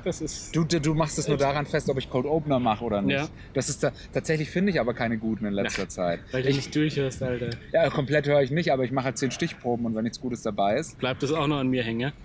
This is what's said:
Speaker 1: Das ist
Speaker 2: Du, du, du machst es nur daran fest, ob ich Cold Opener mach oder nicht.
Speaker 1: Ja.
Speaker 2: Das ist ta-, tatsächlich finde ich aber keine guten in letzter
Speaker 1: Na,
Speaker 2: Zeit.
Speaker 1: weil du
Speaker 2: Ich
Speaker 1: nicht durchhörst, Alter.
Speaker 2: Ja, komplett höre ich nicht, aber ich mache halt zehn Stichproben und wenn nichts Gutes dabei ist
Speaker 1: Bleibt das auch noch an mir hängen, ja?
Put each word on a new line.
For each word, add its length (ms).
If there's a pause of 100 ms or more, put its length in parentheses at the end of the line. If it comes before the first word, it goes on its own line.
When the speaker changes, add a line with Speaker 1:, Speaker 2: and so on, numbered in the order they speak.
Speaker 1:
Das 160
ist 340
Speaker 2:
Du, 100
du, 140
du 140
machst 260
es 80
nur 120
daran 260
fest, 240
ob 80
ich 140
Cold 160
Opener 320
mach 240
oder 180
nicht. 160
Speaker 1:
Ja. 120 (260)
Speaker 2:
Das 160
ist 80
ta-, 140 (200)
tatsächlich 380
finde 220
ich 80
aber 120
keine 240
guten 300
in 80
letzter 300
Speaker 1:
Na, 40
Speaker 2:
Zeit. 320 (120)
Speaker 1:
weil 100
du 80
Speaker 2:
Ich 60
Speaker 1:
nicht 180
durchhörst, 480
Alter. 280 (220)
Speaker 2:
Ja, 160
komplett 380
höre 160
ich 80
nicht, 220
aber 120
ich 80
mache 140
halt 100
zehn 140
Stichproben 560
und 80
wenn 80
nichts 180
Gutes 220
dabei 340
ist 220
Speaker 1:
Bleibt 240
das 100
auch 140
noch 140
an 80
mir 140
hängen, 180
ja? 120 (120)